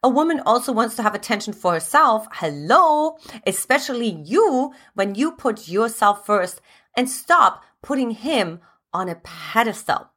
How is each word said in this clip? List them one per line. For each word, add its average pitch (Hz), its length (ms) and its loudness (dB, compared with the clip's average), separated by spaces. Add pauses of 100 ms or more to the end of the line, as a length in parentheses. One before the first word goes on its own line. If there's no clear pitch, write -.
A 254 80 4
woman 302 360 2
also 247 260 0
wants 226 240 -2
to 233 80 -6
have 208 100 0
attention 208 400 -4
for 180 200 -2
herself. 220 580 2
Hello, 302 840 2 (280)
especially 240 640 -2 (140)
you, 262 480 2 (240)
when 196 180 -2
you 294 200 -2
put 226 340 -4
yourself 208 580 0
first 185 360 -2 (340)
and 247 140 0
stop - 540 2 (200)
putting 247 280 -2
him 220 480 -4 (320)
on 185 160 -4
a 170 80 -8
pedestal. - 1000 -4